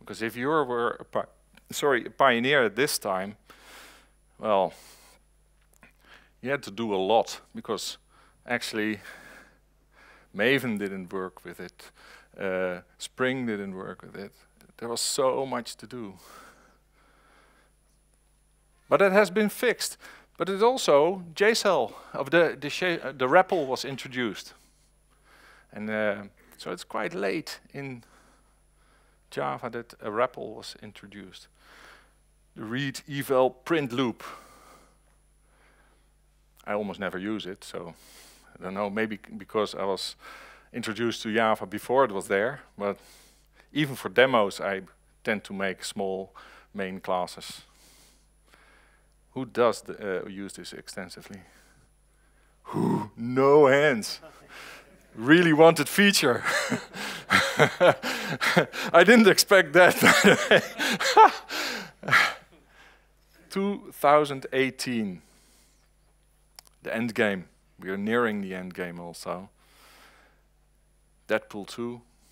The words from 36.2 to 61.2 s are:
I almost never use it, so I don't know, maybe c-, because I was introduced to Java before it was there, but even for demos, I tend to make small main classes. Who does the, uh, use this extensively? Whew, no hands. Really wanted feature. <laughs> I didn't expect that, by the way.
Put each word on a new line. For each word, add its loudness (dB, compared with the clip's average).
I -6
almost -6
never -6
use -6
it, -14
so -14
I -20
don't -10
know, -4
maybe -4
c-, -18
because -4
I -6
was -4
introduced -4
to -4
Java 2
before 0
it 0
was -6
there, -2
but -4
even -2
for -8
demos, 4
I -4
tend -4
to -16
make -6
small -8
main -8
classes. -6
Who -8
does 0
the, -8
uh, -14
use -12
this -18
extensively? -16
Whew, -2
no 6
hands. 2
Really 6
wanted 6
feature. 2
<laughs> -
I 10
didn't 10
expect 6
that, 8
by 6
the 6
way. 2